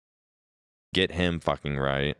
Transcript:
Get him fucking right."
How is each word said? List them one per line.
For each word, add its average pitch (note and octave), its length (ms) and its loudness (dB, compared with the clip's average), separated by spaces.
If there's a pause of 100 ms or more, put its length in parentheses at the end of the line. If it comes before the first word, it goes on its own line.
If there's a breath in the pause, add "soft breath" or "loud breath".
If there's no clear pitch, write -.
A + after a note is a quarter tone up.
(960)
Get F#2 180 2
him F2 260 0
fucking C#2+ 400 -2
right." C#2 420 0